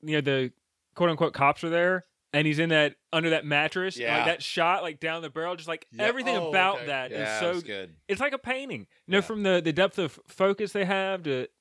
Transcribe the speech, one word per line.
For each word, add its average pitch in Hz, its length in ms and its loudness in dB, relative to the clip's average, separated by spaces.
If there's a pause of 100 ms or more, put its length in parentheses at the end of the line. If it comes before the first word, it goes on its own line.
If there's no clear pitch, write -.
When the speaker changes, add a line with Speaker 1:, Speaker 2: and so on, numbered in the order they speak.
Speaker 1:
you 156 140 -2
know, 151 60 4
the 131 300 0 (440)
quote 175 140 2
unquote 160 240 0
cops 139 300 2
are 170 60 -4
there, 175 360 2 (280)
and 151 140 4
he's 151 120 0
in 165 100 2
that, 151 260 4 (160)
under 165 200 2
that 156 140 0
mattress. 156 520 -2
And, 120 80 -4
like, 117 140 2
Speaker 2:
Yeah. 120 60 2
Speaker 1:
that 170 180 0
shot, 175 400 0
like, 160 160 -8
down 160 220 -4
the 156 80 -10
barrel, 165 260 -6
just, 160 120 -16
like, 165 240 -8
Speaker 2:
Yeah. 117 140 -6
Speaker 1:
everything 247 320 0
Speaker 3:
Oh, 170 120 -2
Speaker 1:
about 185 280 2
Speaker 3:
okay. 120 100 -8
Speaker 1:
that 131 240 -4
is 107 80 -8
Speaker 2:
Yeah, 107 200 -2
Speaker 1:
so 170 120 0
Speaker 2:
it - 40 -2
was 175 80 -6
good. 95 320 -10 (120)
Speaker 1:
it's 202 140 -2
like 277 120 -2
a 269 40 -6
painting. 254 500 -8 (200)
You 170 40 -2
know, 190 60 4
Speaker 2:
Yeah. 202 40 4
Speaker 1:
from 208 220 -4
the, 185 180 4
the 160 120 0
depth 190 260 2
of 165 180 -2 (100)
focus 196 440 0
they 202 140 0
have 190 380 -2
to 131 240 -2 (140)